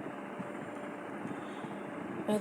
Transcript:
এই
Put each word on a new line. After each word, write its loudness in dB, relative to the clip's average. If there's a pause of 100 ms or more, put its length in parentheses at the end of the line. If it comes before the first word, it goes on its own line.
(2250)
এই 10